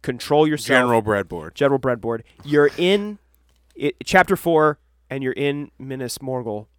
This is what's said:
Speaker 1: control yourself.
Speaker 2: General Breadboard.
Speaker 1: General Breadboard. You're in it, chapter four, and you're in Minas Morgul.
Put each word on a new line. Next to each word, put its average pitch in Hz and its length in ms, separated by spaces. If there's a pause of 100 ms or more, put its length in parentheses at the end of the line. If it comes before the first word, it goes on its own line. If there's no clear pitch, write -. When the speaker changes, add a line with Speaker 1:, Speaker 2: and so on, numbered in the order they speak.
Speaker 1:
control 147 460
yourself. 151 200 (120)
Speaker 2:
General 120 220
Breadboard. 92 520
Speaker 1:
General 139 260
Breadboard. 117 420 (220)
You're 147 340
in 202 420 (560)
it, - 280
chapter 185 320
four, 156 440 (300)
and 135 140
you're 131 100
in 143 460
Minas 131 380
Morgul. 117 500 (120)